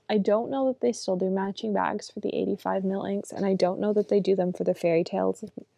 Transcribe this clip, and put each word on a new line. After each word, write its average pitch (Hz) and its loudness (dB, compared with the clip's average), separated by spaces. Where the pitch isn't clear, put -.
I 214 2
don't 220 2
know 269 2
that 254 0
they 240 2
still 196 -2
do 185 0
matching 196 -2
bags - -2
for - -12
the - -4
eighty-five 190 -2
mil 190 -2
inks, 196 -4
and 196 -2
I 190 2
don't 185 2
know 208 0
that 202 0
they 208 4
do 190 2
them 180 0
for 180 -6
the 180 2
Fairy 170 2
Tales 190 -2